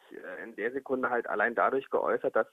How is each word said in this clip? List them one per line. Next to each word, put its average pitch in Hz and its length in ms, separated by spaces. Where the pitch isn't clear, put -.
äh, 90 320
in 113 140
der 110 160
Sekunde 131 360
halt 120 200
allein 107 260
dadurch 123 340
geäußert, 120 460
dass 110 180